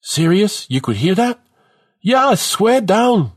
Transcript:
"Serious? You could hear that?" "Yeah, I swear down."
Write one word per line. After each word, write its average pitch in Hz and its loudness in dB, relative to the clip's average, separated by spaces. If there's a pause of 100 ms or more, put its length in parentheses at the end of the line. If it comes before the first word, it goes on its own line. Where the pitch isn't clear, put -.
"Serious? 180 -2
You 131 -4
could 110 -4
hear 170 0
that?" 240 -2 (640)
"Yeah, 254 2
I 233 2
swear 233 0
down." 208 0